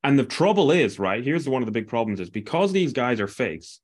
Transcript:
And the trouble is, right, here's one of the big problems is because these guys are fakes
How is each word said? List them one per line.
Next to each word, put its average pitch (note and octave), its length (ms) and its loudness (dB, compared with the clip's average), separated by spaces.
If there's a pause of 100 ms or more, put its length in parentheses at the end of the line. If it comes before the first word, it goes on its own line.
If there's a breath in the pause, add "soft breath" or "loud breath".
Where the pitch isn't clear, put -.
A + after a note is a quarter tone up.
And C#3 160 4
the B2+ 60 4
trouble F#3 460 2
is, D3 280 2
right, G2 240 -2
here's D3 240 -2
one C3 140 0
of A#2+ 60 -2
the G#2+ 60 -6
big A2 160 -2
problems A2 320 -2
is F2 100 -8
because E3+ 420 -2
these F3+ 220 0
guys B2 260 0
are G2+ 60 0
fakes F2 580 -8